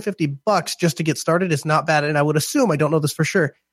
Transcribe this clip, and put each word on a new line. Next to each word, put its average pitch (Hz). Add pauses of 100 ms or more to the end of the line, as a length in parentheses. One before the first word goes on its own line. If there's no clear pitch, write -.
fifty 185
bucks 165
just 165
to 165
get 156
started 175
is 147
not 151
bad. 151
And 151
I 143
would 151
assume, 233
I 151
don't 147
know 160
this 147
for 160
sure, 160 (180)